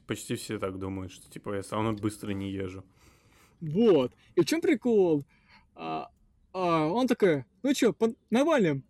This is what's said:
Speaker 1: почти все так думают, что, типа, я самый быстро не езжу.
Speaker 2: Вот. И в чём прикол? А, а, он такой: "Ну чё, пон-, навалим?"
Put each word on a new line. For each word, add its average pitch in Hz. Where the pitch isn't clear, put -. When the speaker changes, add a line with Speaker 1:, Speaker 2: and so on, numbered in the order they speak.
Speaker 1:
почти 117
все 107
так 95
думают, 95
что, -
типа, -
я 98
самый 110
быстро 104
не 98
езжу. 95
Speaker 2:
Вот. 160
И -
в -
чём 330
прикол? 196
А, 80
а, 165
он 233
такой: 175
"Ну 269
чё, 220
пон-, 226
навалим?" 226